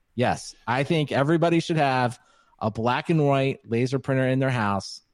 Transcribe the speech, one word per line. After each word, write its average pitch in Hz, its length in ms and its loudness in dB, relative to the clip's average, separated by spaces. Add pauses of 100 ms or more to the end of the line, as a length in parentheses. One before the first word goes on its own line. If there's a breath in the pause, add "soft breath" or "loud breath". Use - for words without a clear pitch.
(160)
Yes, 113 400 -2 (120)
I 127 160 0
think 151 280 0
everybody 165 480 2
should 160 180 -2
have 127 420 0 (400 soft breath)
a 110 120 -2
black 120 380 -2
and 156 180 4
white 135 400 2
laser 123 320 0
printer 131 280 0
in 131 120 0
their 135 100 0
house. 104 520 -2 (120)